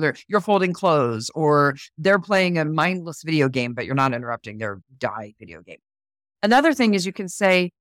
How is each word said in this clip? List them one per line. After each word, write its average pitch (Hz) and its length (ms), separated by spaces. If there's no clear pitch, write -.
you're 202 120
folding 185 340
clothes 123 600
or 147 420
they're 196 220
playing 180 400
a 156 60
mindless 165 580
video 156 260
game, 123 260
but 123 120
you're 127 80
not 135 180
interrupting 117 460
their 101 220
die 107 400
video 85 240
game. 85 160
Another 269 320
thing 220 200
is 185 120
you 190 60
can 190 160
say 180 420